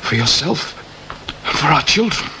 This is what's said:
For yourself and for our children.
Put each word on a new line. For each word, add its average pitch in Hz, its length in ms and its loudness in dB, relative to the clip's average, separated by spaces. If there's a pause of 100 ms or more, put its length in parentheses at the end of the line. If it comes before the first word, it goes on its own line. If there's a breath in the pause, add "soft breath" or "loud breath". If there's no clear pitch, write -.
For - 140 -2
yourself 117 600 2 (720)
and - 120 -2
for - 80 0
our - 160 6
children. - 480 2 (100)